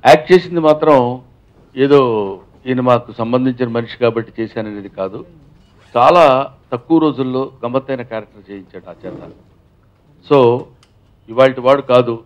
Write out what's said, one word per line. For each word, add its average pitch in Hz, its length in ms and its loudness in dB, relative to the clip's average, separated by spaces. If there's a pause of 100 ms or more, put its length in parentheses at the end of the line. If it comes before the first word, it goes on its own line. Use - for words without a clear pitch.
యాక్ట్ 156 260 4
చేసింది 170 280 2
మాత్రం 151 640 2 (560)
ఏదో 117 640 0 (260)
ఈయన 127 140 -2
మాకు 120 300 0
సంబంధించిన 123 580 -4
మనిషి 117 280 -8
కాబట్టి 113 440 -4
చేశాననేది 104 480 -10
కాదు, 95 360 -10 (720)
చాలా 139 580 4 (160)
తక్కువ 156 280 0
రోజుల్లో 131 520 -4 (140)
గమ్మత్తైన 131 360 -6
క్యారెక్టర్ 104 500 -14
చేయించాడు 92 380 -18
ఆ 85 40 -18 (120)
చేత. 87 260 -16 (1000)
So, 127 300 4 (680)
ఇవాల్టి 127 320 2
వాడు 135 200 2
కాదు 117 440 0